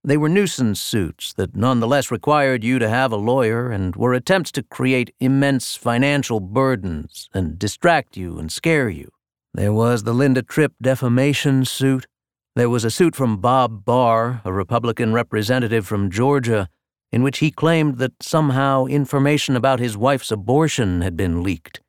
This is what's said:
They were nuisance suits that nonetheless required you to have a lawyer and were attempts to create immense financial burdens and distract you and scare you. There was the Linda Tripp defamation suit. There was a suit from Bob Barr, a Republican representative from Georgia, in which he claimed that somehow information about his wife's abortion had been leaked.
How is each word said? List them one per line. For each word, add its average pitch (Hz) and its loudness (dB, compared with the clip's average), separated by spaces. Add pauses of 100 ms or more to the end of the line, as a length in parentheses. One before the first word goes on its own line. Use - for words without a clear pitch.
They 139 2
were 151 2
nuisance 160 0
suits - -4
that 95 -6
nonetheless 123 2
required 131 0
you 127 0
to 113 2
have 123 0
a 107 -4
lawyer 120 0
and 95 -4
were 120 0
attempts 170 0
to 127 -4
create 127 -2
immense 135 0
financial 127 0
burdens 95 -4
and 87 -4
distract 147 -2
you 87 -10
and 78 -8
scare 151 -2
you. 76 -10 (420)
There 104 -2
was 113 0
the 117 -2
Linda 131 2
Tripp 147 0 (100)
defamation 131 0
suit. 131 -2 (480)
There 120 2
was 117 0
a 110 0
suit 170 2
from 110 -2
Bob 120 2
Barr, 120 2
a 92 -4
Republican 113 -2
representative 113 0
from 101 -2
Georgia, 117 0 (420)
in 117 0
which 131 0
he 160 2
claimed 151 0
that 127 -4
somehow 139 2
information 143 0
about 127 2
his 113 -4
wife's 127 0
abortion 107 0
had 85 -2
been 87 0
leaked. - -6